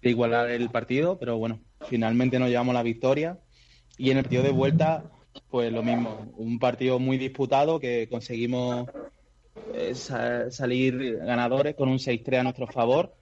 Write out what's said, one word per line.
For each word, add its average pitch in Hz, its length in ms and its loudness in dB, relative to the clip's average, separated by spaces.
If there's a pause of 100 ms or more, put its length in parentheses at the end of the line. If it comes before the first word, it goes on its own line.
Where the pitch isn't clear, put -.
de 123 80 2
igualar 117 420 2
el 120 180 -2
partido, 131 480 0
pero 117 200 -4
bueno, 110 240 -4 (260)
finalmente 123 520 2
nos 127 100 2
llevamos 120 260 2
la 120 80 2
victoria. 135 560 0 (580)
Y 131 140 2
en 131 60 4
el 131 60 2
partido 127 200 2
de 139 80 4
vuelta, 156 520 2 (460)
pues 117 220 0
lo 113 120 -2
mismo, 113 520 -2
un 113 240 -4
partido 127 380 2
muy 131 200 2
disputado 135 600 2
que 120 300 -2
conseguimos, 123 800 -2 (840)
eh, - 220 -4
sa-, 120 560 -4
salir 127 680 0
ganadores 120 580 0
con 131 140 2
un 131 100 2
seis 120 240 -2
tres 131 160 2
a 127 40 2
nuestro 127 220 -2
favor 127 560 2